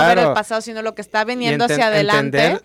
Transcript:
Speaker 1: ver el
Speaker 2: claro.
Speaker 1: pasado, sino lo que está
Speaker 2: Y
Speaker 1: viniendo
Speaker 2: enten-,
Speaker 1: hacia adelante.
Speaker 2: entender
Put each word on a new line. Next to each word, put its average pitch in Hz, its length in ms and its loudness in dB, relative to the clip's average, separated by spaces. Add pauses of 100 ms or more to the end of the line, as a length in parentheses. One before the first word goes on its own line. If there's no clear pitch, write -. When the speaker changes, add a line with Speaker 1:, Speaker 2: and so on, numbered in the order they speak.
Speaker 1:
ver 165 100 6
el 180 60 4
Speaker 2:
claro. 160 180 2
Speaker 1:
pasado, 220 280 -4
sino 220 200 -12
lo 220 140 -6
que 214 60 -12
está 214 200 -4
Speaker 2:
Y 214 40 -6
Speaker 1:
viniendo 233 400 -2
Speaker 2:
enten-, - 80 0
Speaker 1:
hacia 240 140 2
adelante. 208 560 0
Speaker 2:
entender 381 200 -2